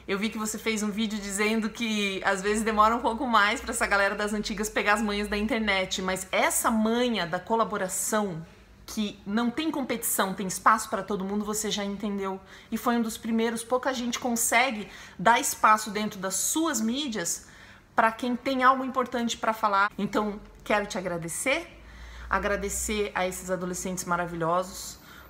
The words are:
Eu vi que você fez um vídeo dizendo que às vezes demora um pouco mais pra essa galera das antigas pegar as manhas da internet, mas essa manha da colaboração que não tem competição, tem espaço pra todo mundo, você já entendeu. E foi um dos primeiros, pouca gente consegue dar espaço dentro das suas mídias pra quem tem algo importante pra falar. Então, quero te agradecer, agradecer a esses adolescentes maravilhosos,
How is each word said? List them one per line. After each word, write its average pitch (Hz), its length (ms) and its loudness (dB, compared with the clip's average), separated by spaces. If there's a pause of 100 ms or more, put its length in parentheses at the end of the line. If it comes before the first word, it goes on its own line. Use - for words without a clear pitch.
Eu 196 100 0
vi 214 120 0
que 226 80 -6
você 220 200 -4
fez 220 240 -2
um 214 80 0
vídeo 208 300 -2
dizendo 208 500 0
que 208 540 -2
às 196 180 2
vezes 214 220 0
demora 214 320 6
um 254 60 -2
pouco 247 260 0
mais 220 320 4
pra - 120 -6
essa 240 140 0
galera 202 300 4
das 208 160 -2
antigas 208 380 -2
pegar 208 240 2
as 220 80 4
manhas 208 260 -2
da 208 100 -2
internet, 202 640 0
mas 185 300 -2
essa 254 400 2
manha 220 560 2
da 175 120 -2
colaboração 202 1040 0 (400)
que 208 400 -4
não 226 240 0
tem 311 220 -2
competição, 226 640 -2
tem 190 120 -4
espaço 226 440 2
pra 196 120 -4
todo 196 220 -4
mundo, 202 220 -4
você 208 260 -4
já 202 140 -4
entendeu. 202 520 -4 (320)
E 226 60 -4
foi 233 220 0
um 233 40 2
dos 220 160 -4
primeiros, 226 460 0
pouca 254 300 0
gente 240 260 -4
consegue 233 680 0 (280)
dar 226 220 6
espaço 220 500 4
dentro 208 300 -4
das 185 140 -4
suas 311 480 0
mídias 226 680 -2 (480)
pra 226 160 6
quem 247 240 -2
tem 262 260 0
algo 262 220 6
importante 247 540 -2
pra 226 160 0
falar. 202 440 4
Então, 208 400 0 (280)
quero 208 200 2
te 202 120 -6
agradecer, 180 840 -4 (480)
agradecer 202 840 0
a 185 100 2
esses 185 240 -6
adolescentes 180 540 -4
maravilhosos, 175 960 -2 (300)